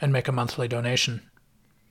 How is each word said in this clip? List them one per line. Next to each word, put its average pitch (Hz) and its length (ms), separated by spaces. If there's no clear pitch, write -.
and 139 120
make 127 160
a 135 40
monthly 120 360
donation. 120 520